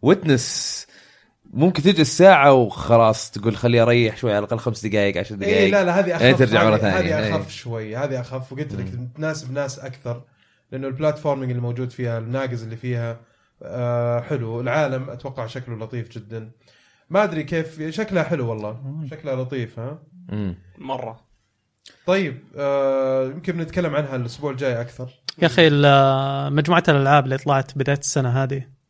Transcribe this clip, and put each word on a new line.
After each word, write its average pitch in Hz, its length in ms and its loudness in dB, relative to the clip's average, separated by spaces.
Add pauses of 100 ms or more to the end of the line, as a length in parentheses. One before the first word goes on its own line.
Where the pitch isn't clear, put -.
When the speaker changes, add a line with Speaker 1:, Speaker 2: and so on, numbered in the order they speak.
Speaker 1:
Witness 156 840 2 (640)
ممكن 151 300 2
تجلس 165 340 4
ساعة 151 360 10
وخلاص 113 760 4
تقول: 107 260 -2
"خلي 117 240 4
أريح 117 360 2
شوي، 117 140 -2
على 104 80 2
الأقل 104 180 -4
خمس 110 280 -6
دقايق، 101 320 0
عشر 98 180 -6
Speaker 2:
إيه، 95 40 -12
Speaker 1:
دقايق". 98 320 2
Speaker 2:
لا، 196 120 4
لا، 175 160 2
هذه 180 100 0
Speaker 1:
بعدين 151 200 4
Speaker 2:
أخف، 131 100 4
Speaker 1:
ترجع 110 240 4
مرة 107 120 4
Speaker 2:
هذه، 104 40 0
Speaker 1:
ثانية. 92 400 0
Speaker 2:
هذه 107 60 -2
Speaker 1:
إيه. 101 100 -2
Speaker 2:
أخف 95 160 -6
شوي، 110 440 -10
هذه 131 240 -6
أخف. 127 340 -12
وقلت 135 200 -10
لك 95 200 -8
Speaker 1:
مم. 123 220 -10
Speaker 2:
تناسب 156 360 -8
ناس 139 280 -6
أكثر، 123 420 -12 (500)
لأنه 135 160 -8
البلاتفورمينج 139 640 -2
اللي 123 100 -4
موجود 120 300 -4
فيها، 117 260 -6
الناقز 123 460 -6
اللي 113 120 -12
فيها، 117 440 -6 (440)
آه، 120 580 -2
حلو. 120 400 -6
العالم 131 480 -2
أتوقع 127 360 -10
شكله 123 300 -12
لطيف 113 340 -10
جدا. 110 420 -14 (580)
ما 196 140 2
أدري 160 200 -2
كيف، 160 460 -6
شكلها 190 340 -2
حلو 135 260 -2
والله. 110 340 -8
Speaker 1:
مم. 147 240 -10
Speaker 2:
شكلها 143 280 -8
لطيف، 127 440 -6
ها؟ 139 200 -12 (320)
Speaker 1:
مم. 98 240 -4 (220)
Speaker 3:
مرة. 123 420 -8 (840)
Speaker 2:
طيب، 175 320 0 (200)
آه، 135 680 0
يمكن 165 280 -6
بنتكلم 165 420 -4
عنها 139 200 -2
الأسبوع 127 360 -6
الجاي 127 300 -4
أكثر. 127 280 -12 (320)
Speaker 4:
يا 170 60 4
أخي، 165 200 6
ال-، 139 840 4
مجموعة 165 360 2
الألعاب 143 340 6
اللي 135 140 -2
طلعت 135 400 -2
بداية 139 220 0
السنة 131 300 -2 (140)
هذه 131 200 -4 (260)